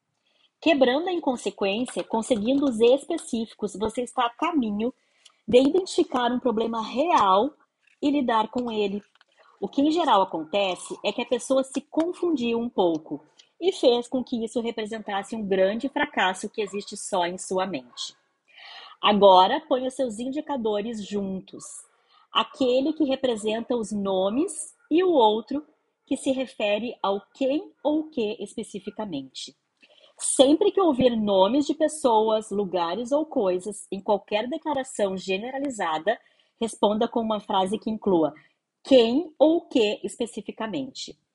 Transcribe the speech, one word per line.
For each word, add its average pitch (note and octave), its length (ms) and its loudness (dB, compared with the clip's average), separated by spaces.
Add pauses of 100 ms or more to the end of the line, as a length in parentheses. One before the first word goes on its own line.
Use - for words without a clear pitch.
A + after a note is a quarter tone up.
(600)
Quebrando D4 480 2
a F#4 40 -2
inconsequência, A3+ 920 -4
conseguindo A3+ 640 0
os A3+ 140 -2
específicos, A#3 920 0
você A3 280 -4
está A#3+ 240 -2
a A#3+ 40 -2
caminho A#3+ 600 -2 (560)
de A#3+ 100 8
identificar C#4+ 720 2
um B3 80 0
problema A3+ 440 -2
real A#3+ 720 4 (480)
e C#4+ 100 2
lidar A#3 380 2
com B3 220 -4
ele. G3+ 320 -2 (580)
O G3 80 -6
que - 140 0
em D4+ 80 4
geral D#4 320 4
acontece F3+ 840 -4
é G3+ 80 -2
que A#3+ 100 -4
a - 40 -6
pessoa C4 380 0
se C4+ 160 -6
confundiu D#4 800 -2
um A#3+ 100 -4
pouco E3 560 -2 (360)
e F#4 120 0
fez A#3+ 340 2
com B3+ 160 -4
que A3+ 220 -6
isso A#3 160 -4
representasse G#3+ 720 -6
um A3 120 -6
grande G3 420 2
fracasso A3 600 -2
que G#3+ 140 -6
existe G3+ 340 -8
só F3+ 300 -2
em F3+ 120 -6
sua F#3+ 280 -2
mente. C3 480 -10 (840)
Agora, G3 640 8
ponha B3+ 240 0
seus A#3+ 280 -4
indicadores A#3+ 840 -4
juntos. F#3+ 600 -6 (640)
Aquele C4 640 -2
que D#4 120 -2
representa A#3+ 720 -4
os A3 160 -4
nomes G3+ 840 -4 (140)
e D#4+ 120 2
o F#4 80 2
outro A#3+ 560 2 (400)
que - 120 -4
se - 120 -2
refere A3+ 720 -2
ao G3 180 0 (140)
quem D4 380 -2 (100)
ou D4+ 180 2
o D#4 100 -8
que G#3+ 280 -4
especificamente. G3+ 1200 -10 (600)
Sempre D#4 540 4
que G4 100 0
ouvir B3+ 360 4
nomes G#3 500 4
de D#4 80 0
pessoas, A3 760 2
lugares F#3+ 600 -2
ou D4+ 140 2
coisas G3+ 640 -2
em G3 100 -8
qualquer G#3 460 -2
declaração C4 680 -4
generalizada, G3+ 1040 -4 (400)
responda A3 480 0
com A#3+ 120 -4
uma A3 200 -4
frase G3 380 0
que - 120 -8
inclua F3+ 440 0 (500)
quem C4 540 4
ou D#4 180 6
o F4 60 0
que G#3+ 420 0
especificamente. A3 1120 -8 (160)